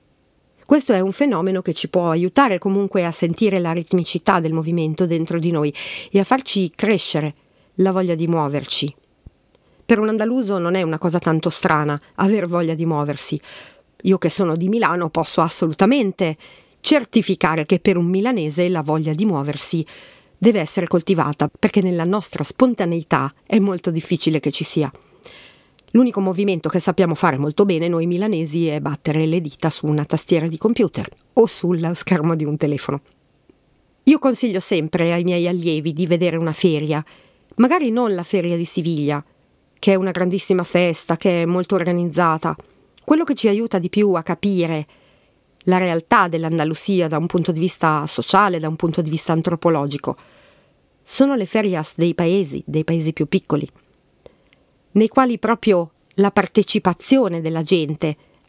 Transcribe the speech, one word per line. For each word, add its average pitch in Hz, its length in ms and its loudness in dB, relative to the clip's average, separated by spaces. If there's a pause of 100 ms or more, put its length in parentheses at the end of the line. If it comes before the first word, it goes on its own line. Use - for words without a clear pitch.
(680)
Questo 277 260 4
è 196 60 4
un 190 140 0
fenomeno 190 500 0
che 180 100 -4
ci - 160 -6
può 175 220 0
aiutare 180 480 2
comunque 196 460 0
a 170 80 -4
sentire 180 480 0
la 170 100 -2
ritmicità 175 720 0
del 160 120 -2
movimento 160 540 -2
dentro 165 320 -2
di 170 140 0
noi 151 200 0 (380)
e 196 80 2
a 196 60 2
farci 202 500 0
crescere 165 600 -2 (420)
la 190 160 2
voglia 180 240 0
di 165 100 -2
muoverci. 147 640 -2 (920)
Per 226 140 4
un 214 80 2
andaluso 220 500 0
non 175 160 0
è 190 80 0
una 160 160 -2
cosa 170 220 0
tanto 160 300 0
strana 151 480 0 (180)
aver 196 320 0
voglia 170 260 0
di 160 100 -4
muoversi. 147 560 -2 (640)
Io 185 160 2
che 170 100 0
sono 165 280 0
di 175 120 -2
Milano 175 400 0
posso 165 320 -2
assolutamente 185 960 0 (440)
certificare 180 840 2
che 175 140 2
per 190 180 2
un 175 100 2
milanese 180 640 0
la 170 140 -2
voglia 156 320 -2
di 175 100 -2
muoversi 151 600 -2 (500)
deve 220 240 4
essere 165 280 -2
coltivata, 160 600 0
perché - 320 0
nella 175 240 0
nostra 180 380 -2
spontaneità 170 920 0 (140)
è 214 140 2
molto 185 320 0
difficile 160 480 0
che - 100 -2
ci - 140 -4
sia. 147 260 -2 (1040)
L'unico 240 280 4
movimento 185 480 0
che 180 100 0
sappiamo 170 360 0
fare 151 240 0
molto 151 260 0
bene 170 240 0
noi 165 180 0
milanesi 170 600 -2
è 151 140 -2
battere 151 440 -2
le 165 160 0
dita 156 300 -4
su - 160 -4
una 151 180 0
tastiera 160 420 0
di 160 120 -6
computer 214 500 0 (260)
o 220 120 6
sullo 170 480 -2
schermo 165 400 0
di 156 100 -2
un 147 120 -2
telefono. 147 440 -2 (1000)
Io 294 160 4
consiglio 233 420 -2
sempre 170 540 0
ai 175 80 0
miei 175 260 0
allievi 165 460 -2
di 175 120 -2
vedere 170 300 0
una 165 160 -2
feria, 151 500 0 (540)
magari 262 340 2
non 226 240 0
la 175 100 -4
feria 175 340 -2
di 170 80 -4
Siviglia, 151 580 -2 (540)
che - 140 2
è - 20 6
una 190 160 0
grandissima 180 540 0
festa, 175 520 0
che 175 260 0
è 165 40 0
molto 180 300 0
organizzata. 170 800 0 (480)
Quello 311 220 2
che 285 100 -2
ci 226 140 0
aiuta 208 300 0
di 170 100 -4
più 208 240 2
a 165 100 0
capire 165 640 -2 (760)
la 185 160 2
realtà 180 500 2
dell'Andalusia 165 800 -2
da 156 80 -2
un 160 100 -2
punto 170 260 0
di 160 80 -4
vista 156 460 0
sociale, 190 520 2
da 156 100 -6
un 156 80 -4
punto 165 240 -2
di 156 80 -2
vista 160 240 -2
antropologico, 160 840 -2 (840)
sono 277 340 2
le 196 100 -2
ferias 185 500 -2
dei 165 180 2
paesi, 170 520 0
dei 156 180 -2
paesi 160 300 -2
più 151 120 -2
piccoli, 151 400 -2 (1300)
nei 214 160 4
quali 247 300 2
proprio 190 540 0 (220)
la 196 160 4
partecipazione 190 1120 2
della 160 200 -2
gente 156 540 0 (320)